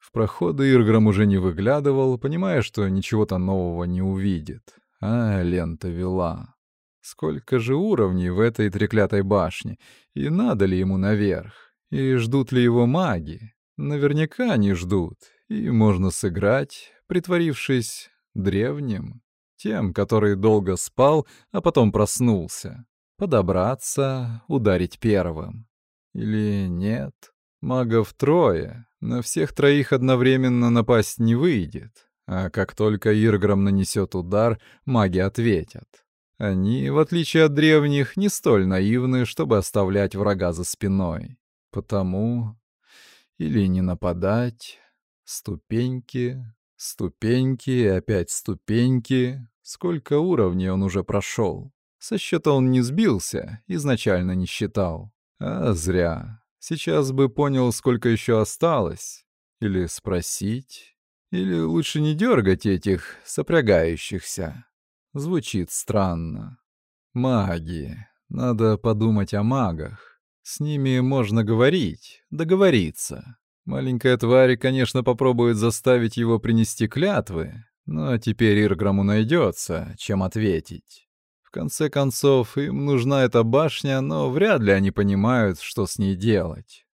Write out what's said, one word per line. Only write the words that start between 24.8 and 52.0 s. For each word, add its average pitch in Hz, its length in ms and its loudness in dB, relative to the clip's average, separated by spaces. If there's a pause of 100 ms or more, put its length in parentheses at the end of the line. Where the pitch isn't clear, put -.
первым. 98 680 -2 (460)
Или 107 560 -2
нет? 90 460 -4 (480)
Магов 117 500 0
трое. 123 720 0 (140)
На 120 220 -4
всех 156 320 -4
троих 143 380 2
одновременно 127 760 2
напасть 117 480 2
не 113 160 2
выйдет. 117 760 -4 (180)
А 92 240 -4
как - 240 -4
только 107 380 0
Ирграм 104 520 4
нанесет 98 500 0
удар, 101 440 0 (260)
маги 101 340 2
ответят. 98 680 -2 (500)
Они, 107 520 -2
в 139 80 0
отличие 160 460 2
от 147 100 2
древних, 147 600 2
не 202 120 0
столь 110 380 2
наивны, 120 580 0
чтобы 120 340 0
оставлять 98 560 0
врага 98 380 0
за 85 120 -6
спиной. 95 720 -4 (320)
Потому... 107 880 -4 (800)
Или 113 280 0
не 92 140 2
нападать... 95 960 -2 (460)
Ступеньки... 123 1200 -6 (320)
Ступеньки 127 920 -2
и 123 160 2
опять 92 440 0
ступеньки... 123 1160 -2 (160)
Сколько 165 560 -4
уровней 98 520 0
он 95 120 0
уже 95 200 -2
прошел. 101 720 -4 (260)
Со - 180 -8